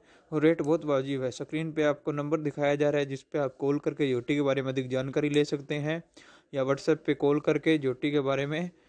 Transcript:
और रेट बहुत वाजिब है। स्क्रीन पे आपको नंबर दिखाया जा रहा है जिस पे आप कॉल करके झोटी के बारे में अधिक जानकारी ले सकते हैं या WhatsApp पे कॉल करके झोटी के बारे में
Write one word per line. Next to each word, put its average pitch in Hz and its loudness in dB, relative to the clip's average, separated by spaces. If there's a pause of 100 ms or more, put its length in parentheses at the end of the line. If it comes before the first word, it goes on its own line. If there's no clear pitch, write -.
(320)
और 151 0
रेट 165 6
बहुत 156 0
वाजिब 135 0
है। 127 -2
स्क्रीन 156 -6
पे 156 0
आपको 147 0
नंबर 147 -2
दिखाया 147 0
जा 147 2
रहा 147 0
है 143 -2
जिस 139 -8
पे - -6
आप 135 -2
कॉल 143 0
करके 143 -2
झोटी 123 0
के 147 0
बारे 135 2
में 131 -4
अधिक 131 -2
जानकारी 135 0
ले 147 4
सकते 147 -6
हैं 156 -4 (500)
या 135 0
WhatsApp 139 0
पे 147 2
कॉल 147 2
करके 156 2
झोटी 135 -2
के 147 2
बारे 135 0
में 165 -4 (180)